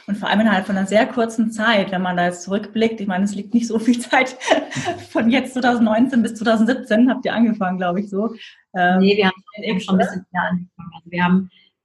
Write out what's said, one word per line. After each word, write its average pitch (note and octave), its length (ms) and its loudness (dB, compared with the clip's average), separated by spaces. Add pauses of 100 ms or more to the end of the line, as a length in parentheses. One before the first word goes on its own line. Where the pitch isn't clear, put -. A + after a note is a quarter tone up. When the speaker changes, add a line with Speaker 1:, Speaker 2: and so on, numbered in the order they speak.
Speaker 1:
Und G3+ 120 -6
vor - 120 -6
allem G3+ 120 2
innerhalb G3 260 2
von G3 100 -2
einer F#3+ 100 -2
sehr A3 200 2
kurzen A3+ 440 -2
Zeit, G#3+ 400 0
wenn F#3 120 -2
man F3+ 120 -2
da F3 100 2
jetzt F3 180 -4
zurückblickt, A3 580 -2
ich G3 60 -6
meine, F#3+ 180 0
es G3+ 80 -4
liegt G3+ 220 -8
nicht A#3 120 2
so A3 120 -2
viel A#3+ 200 2
Zeit - 380 0 (360)
<laughs> - 360 -8
von A3+ 220 2
jetzt C4 220 0
zweitausendneunzehn A#3+ 680 2
bis - 140 -2
zweitausendsiebzehn, A3+ 760 2
habt - 160 -4
ihr - 80 -2
angefangen, G3 460 0
glaube F3+ 200 -2
ich, G#3 100 -8
so. G#3+ 260 -4 (400)
Ähm, F3+ 240 4
Speaker 2:
Nee, G3+ 180 4
wir G3+ 80 4
haben - 180 0 (120)
Speaker 1:
in - 260 -6
Speaker 2:
schon F#3+ 140 -2
ein - 20 4
bisschen F#3+ 320 -2
früher F3+ 140 -4
angefangen. F3+ 520 -8
Also E3+ 160 -20
wir F3 120 -2
haben, F#3 260 2 (360)